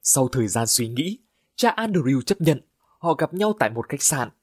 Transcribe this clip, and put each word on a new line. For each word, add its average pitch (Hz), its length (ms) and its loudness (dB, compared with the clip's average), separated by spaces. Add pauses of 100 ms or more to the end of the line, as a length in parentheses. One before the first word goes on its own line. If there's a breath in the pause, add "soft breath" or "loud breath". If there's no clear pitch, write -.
Sau 131 260 2
thời 120 200 0
gian 113 180 0
suy 113 220 0
nghĩ, 156 300 -4 (380)
cha 233 200 2
Andrew 160 440 0
chấp 190 200 -2
nhận. 151 200 2 (380)
Họ 160 160 0
gặp 156 200 -4
nhau 208 260 0
tại 110 100 2
một 113 180 -6
khách 143 140 -6
sạn. 123 260 0 (140)